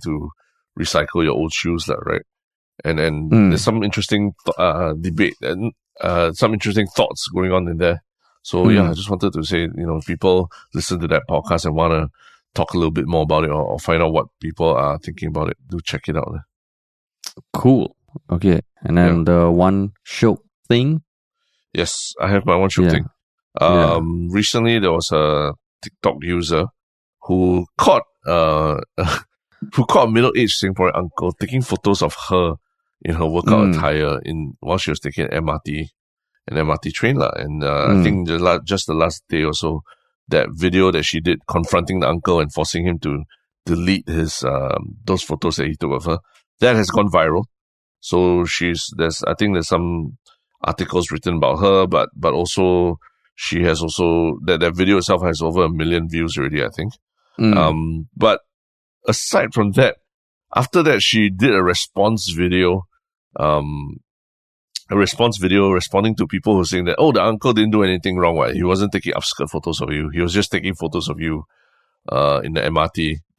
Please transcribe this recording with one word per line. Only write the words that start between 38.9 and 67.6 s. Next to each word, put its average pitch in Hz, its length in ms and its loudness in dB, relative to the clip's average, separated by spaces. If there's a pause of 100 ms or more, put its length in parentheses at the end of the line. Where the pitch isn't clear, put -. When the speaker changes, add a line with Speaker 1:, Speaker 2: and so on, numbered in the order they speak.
Speaker 1:
last 82 360 0
day 78 140 0
or 78 100 -2
so, 78 280 -4 (460)
that 76 240 2
video 90 400 2
that 78 120 0
she 82 160 -4
did 82 280 0
confronting 87 540 0
the - 80 2
uncle 85 300 0
and 76 140 -2
forcing 85 320 -2
him 85 140 0
to 73 240 -4 (420)
delete 85 420 0
his, 80 360 -4
um, 67 600 -4
those 95 180 -2
photos 78 340 -4
that 69 100 -2
he 78 80 -4
took 73 160 -4
of 69 140 -4
her, 85 140 -2 (400)
that 120 160 4
has 104 160 2
gone 104 180 2
viral. 85 360 2 (560)
So 90 440 2
she's, 85 520 -4
there's, 80 260 -2
I - 100 -2
think 104 200 0
there's 85 140 -2
some 85 500 -2 (460)
articles 90 480 -2
written 85 260 -4
about 71 220 0
her, 95 280 4
but, 73 280 0
but 82 180 -2
also 87 640 0 (360)
she - 280 -4
has 80 180 2
also, 82 640 0
that, 85 160 2
that 85 140 0
video 95 220 4
itself 90 260 0
has 82 180 -2
over 82 240 0
a 80 40 0
million 82 380 -2
views 82 300 -4
already, 71 260 -2
I 57 60 -4
think. 98 240 -8 (460)
Speaker 2:
Mm. 107 180 4
Speaker 1:
Um, 80 580 0
but 110 260 2 (640)
aside - 460 0
from 101 180 2
that, 113 260 2 (580)
after 160 280 2
that, 135 180 4
she 107 280 4
did 104 240 2
a 95 100 4
response 95 640 0
video, 90 540 0 (560)
um, 73 580 -2 (920)
a 98 80 0
response 104 400 2
video 98 340 2
responding 98 460 0
to 98 100 -2
people 101 280 0
who 92 100 2
saying 90 180 -2
that, 87 160 -2
"Oh, 147 140 4
the 98 100 2
uncle 113 300 0
didn't 107 180 2